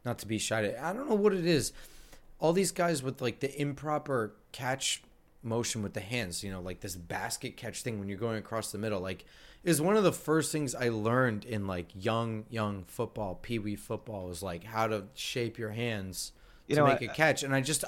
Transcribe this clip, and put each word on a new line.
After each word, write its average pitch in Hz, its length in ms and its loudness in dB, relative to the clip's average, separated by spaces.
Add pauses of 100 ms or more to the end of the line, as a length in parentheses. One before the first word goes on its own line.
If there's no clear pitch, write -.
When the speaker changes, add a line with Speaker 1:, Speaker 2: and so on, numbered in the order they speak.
Speaker 1:
not 120 140 -4
to - 80 -10
be 107 100 0
shy. 107 420 0
I 160 140 -2
don't 269 160 -4
know 220 60 6
what 202 180 6
it 180 140 0
is. 151 260 4 (680)
All 160 140 6
these 180 180 4
guys 170 320 2
with, 131 180 -4
like, 123 180 0
the 135 200 -2
improper 143 720 -2 (180)
catch 131 500 -2 (420)
motion 113 380 0
with 101 120 -4
the 107 60 -6
hands, 101 440 -4
you 98 80 -6
know, 92 100 -6
like, 90 200 -8
this 90 140 -8
basket 98 640 -6
catch 110 240 -8
thing 113 180 -4
when 98 80 -4
you're 98 120 -6
going 113 180 -2
across 107 340 -4
the 104 60 -6
middle, 104 220 -2
like, 92 260 -6 (380)
is 160 180 4
one 190 160 4
of 214 60 6
the 175 100 6
first 151 380 2
things 147 240 -2
I 123 140 0
learned 113 560 2
in, 107 220 -2
like, 90 260 -4
young, 110 560 0
young 104 360 -2
football, 107 500 -4
peewee 107 400 -4
football, 101 540 -6
is, 87 140 -8
like, 87 200 -6
how 110 240 2
to 107 180 0 (100)
shape 117 420 -4
your 110 140 -6
hands 107 600 -4 (360)
Speaker 2:
You - 80 2
Speaker 1:
to 151 60 8
Speaker 2:
know, 143 60 8
Speaker 1:
make 135 140 6
Speaker 2:
I, 120 40 -2
Speaker 1:
a - 100 -6
catch. 151 280 6
And 135 100 0
I 135 80 6
just, 151 260 0